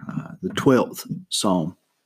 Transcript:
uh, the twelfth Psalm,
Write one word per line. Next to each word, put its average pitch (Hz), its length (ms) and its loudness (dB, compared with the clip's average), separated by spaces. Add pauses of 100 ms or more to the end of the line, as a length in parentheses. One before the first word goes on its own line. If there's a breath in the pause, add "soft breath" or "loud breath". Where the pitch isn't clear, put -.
(120)
uh, - 200 -8 (100)
the 92 140 -4
twelfth - 500 2 (240)
Psalm, 90 480 0 (280)